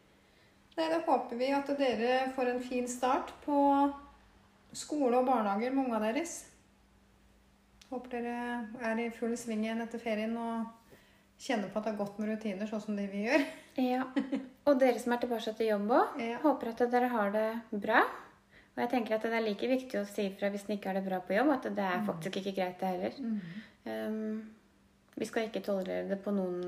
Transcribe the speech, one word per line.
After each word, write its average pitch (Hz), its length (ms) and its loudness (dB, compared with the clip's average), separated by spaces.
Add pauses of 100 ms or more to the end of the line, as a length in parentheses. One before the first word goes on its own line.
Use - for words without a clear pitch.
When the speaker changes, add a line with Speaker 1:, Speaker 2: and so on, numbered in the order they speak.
(760)
Speaker 1:
Nei, 320 140 0
da 330 120 2
håper 247 360 0
vi 262 140 0
at 277 160 0 (100)
dere 254 560 2
får 262 160 0
en 247 100 0
fin 247 280 -2
start 262 440 0 (140)
på 285 480 6 (800)
skole 254 460 2
og 254 80 4
barnehager 226 440 2
med 269 140 2
ungene 220 280 0
deres. 330 320 -4 (1500)
Håper 254 180 -8
dere 240 280 -4 (440)
er 226 220 0
i 233 100 -2
full 233 240 -2
sving 220 300 -4
igjen 226 160 -2
etter 233 180 -8
ferien 220 340 -2
og 226 300 -4 (720)
kjenner 208 300 0
på - 80 -2
at 208 80 -2
det 220 80 -2
er 208 60 -4
godt 202 200 -4
med 214 100 -2
rutiner, 214 400 -2
sånn 214 120 -4
som 208 160 -4
det 202 140 -2
vi 202 160 -2
gjør. 285 180 6 (320)
Speaker 2:
Ja. 254 260 2 (640)
Og 285 140 6
dere 247 200 6
som 240 140 0
er 240 80 0
tilbake 226 360 -2
til 226 100 2
jobb 208 240 2
også, 320 280 4
Speaker 1:
Ja. 233 200 -4
Speaker 2:
håper 277 300 2
at 226 220 0
dere 247 180 4
har 208 220 2
det 220 160 2 (340)
bra. 220 200 6 (720)
Og 240 60 -2
jeg 240 80 2
tenker 220 260 0
at 220 60 0
det 226 120 -2
er 226 80 2
like 220 280 0
viktig 262 320 0
å 208 60 -2
si - 220 -2
ifra 202 200 -2
hvis 202 160 -6
den 214 140 -2
ikke 196 100 -6
har 190 60 0
det 190 100 -2
bra 185 140 0
på 190 160 0
jobb, 254 180 6
at 262 100 0
det 208 220 -4
er 180 140 0
Speaker 1:
Mm. 214 80 0
Speaker 2:
faktisk 190 300 -4
ikke 190 180 -4
greit 185 240 -2
det 190 100 -2
heller. 185 300 -2
Speaker 1:
Mm. 226 220 -2 (440)
Speaker 2:
Um, 220 640 -6 (640)
vi 220 100 -4
skal 226 240 -2
ikke 196 140 -6
tolerere 185 460 -2
det 196 140 -4
på 208 100 -2
noen 180 340 0